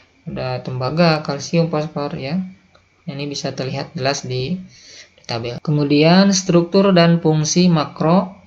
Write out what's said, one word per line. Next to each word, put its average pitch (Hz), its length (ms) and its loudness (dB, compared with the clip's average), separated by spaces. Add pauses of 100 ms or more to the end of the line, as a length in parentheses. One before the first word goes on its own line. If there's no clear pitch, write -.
(220)
Ada 131 400 -8
tembaga, 151 640 -2
kalsium, 160 400 -2
fosfor, 151 480 -6
ya. 143 240 -6 (640)
Ini 143 240 -10
bisa 139 240 -8
terlihat 131 480 -8
jelas 135 240 -4
di, 127 320 -6 (640)
di - 80 -20
tabel. 120 320 -8
Kemudian 151 720 4
struktur 185 640 2
dan 170 240 6
fungsi 156 480 2
makro, 165 800 0